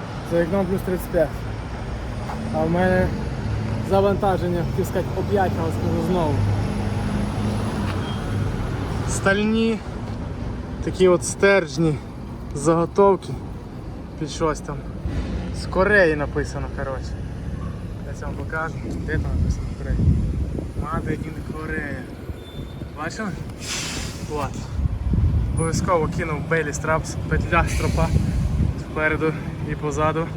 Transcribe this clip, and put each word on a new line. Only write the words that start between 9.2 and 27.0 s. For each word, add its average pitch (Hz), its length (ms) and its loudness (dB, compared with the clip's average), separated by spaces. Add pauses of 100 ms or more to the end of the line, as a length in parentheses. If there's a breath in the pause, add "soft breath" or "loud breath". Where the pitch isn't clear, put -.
такі 185 240 4
от 175 160 6
стержні, 165 720 4 (600)
заготовки 165 800 4 (840)
під 151 120 -6
щось 151 300 0
там. 143 160 -8 (800 loud breath)
З - 100 -4
Кореї 185 500 6
написано, 139 500 -2 (100)
коротше. 135 360 -4 (1080)
Я 147 60 -8
вам 151 80 -4
покажу, 151 400 -4 (320)
де 151 60 -2
там 156 180 0 (100)
написано - 260 0 (120)
Корея. - 180 0 (1000)
Made 156 160 -2
in 156 240 -4 (180)
Korea. 151 500 -6 (920)
Бачили? 165 340 -6 (1040)
От. 139 180 -2 (1040)
Обов'язково 160 640 2
кинув 160 320 -2
Бейлі 156 240 0
Страпс, 156 440 0 (120)